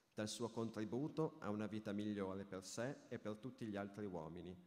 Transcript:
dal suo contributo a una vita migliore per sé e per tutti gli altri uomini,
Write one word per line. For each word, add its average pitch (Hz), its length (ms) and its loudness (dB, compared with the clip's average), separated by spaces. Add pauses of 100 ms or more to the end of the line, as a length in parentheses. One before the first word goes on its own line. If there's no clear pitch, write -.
(200)
dal 107 80 4
suo 113 220 0
contributo 117 920 2
a - 100 0
una 107 160 2
vita 107 280 0
migliore 101 500 2
per 95 220 -4
sé 131 420 -2
e 117 120 -4
per 107 180 -2
tutti 123 280 -6
gli 101 120 0
altri 101 280 0
uomini, 87 480 -2 (140)